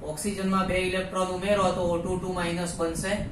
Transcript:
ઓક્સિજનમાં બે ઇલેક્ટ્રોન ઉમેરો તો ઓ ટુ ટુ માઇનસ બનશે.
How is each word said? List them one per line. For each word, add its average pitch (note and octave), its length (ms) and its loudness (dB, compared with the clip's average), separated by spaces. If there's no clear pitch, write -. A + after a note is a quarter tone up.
ઓક્સિજનમાં F#3+ 560 0
બે F3+ 140 2
ઇલેક્ટ્રોન F#3 560 0
ઉમેરો F#3+ 360 4
તો F#3+ 80 0
ઓ E3+ 40 2
ટુ F3+ 220 -2
ટુ F3+ 140 -4
માઇનસ F3 460 -2
બનશે. E3 340 0